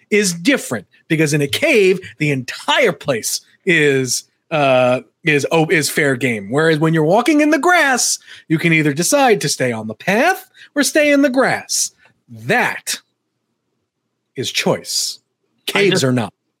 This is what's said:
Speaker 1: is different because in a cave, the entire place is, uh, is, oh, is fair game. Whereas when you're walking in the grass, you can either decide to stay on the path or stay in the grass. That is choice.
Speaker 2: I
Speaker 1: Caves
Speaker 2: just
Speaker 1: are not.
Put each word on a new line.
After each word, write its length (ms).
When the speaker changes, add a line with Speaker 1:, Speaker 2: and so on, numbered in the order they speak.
Speaker 1:
is 220
different 540
because 280
in 80
a 40
cave, 540
the 140
entire 640
place 500
is, 580
uh, 520
is, 300
oh, 160
is 220
fair 260
game. 340
Whereas 280
when 160
you're 100
walking 380
in 80
the 80
grass, 600
you 100
can 140
either 220
decide 480
to 80
stay 200
on 160
the 80
path 540
or 80
stay 300
in 80
the 100
grass. 640
That 680
is 160
choice. 680
Speaker 2:
I 40
Speaker 1:
Caves 180
Speaker 2:
just 140
Speaker 1:
are 80
not. 200